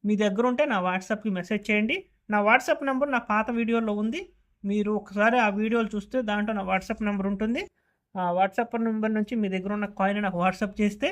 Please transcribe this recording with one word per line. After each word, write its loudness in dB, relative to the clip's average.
మీ 4
దగ్గర 2
ఉంటే 2
నా 2
WhatsApp-కి -2
మెసేజ్ -4
చేయండి. 2
నా 4
WhatsApp 4
నెంబర్ 0
నా 0
పాత 2
వీడియోలో 0
ఉంది, -4
మీరు 0
ఒకసారి 2
ఆ 2
వీడియోలు 0
చూస్తే -2
దాంట్లో 0
నా -6
WhatsApp -2
నెంబర్ 0
ఉంటుంది. -2
ఆ -2
WhatsApp 0
నెంబర్ 0
నుంచి -2
మీ 0
దగ్గర -2
ఉన్న -4
కాయిన్ 2
నాకు -2
WhatsApp 0
చేస్తే 0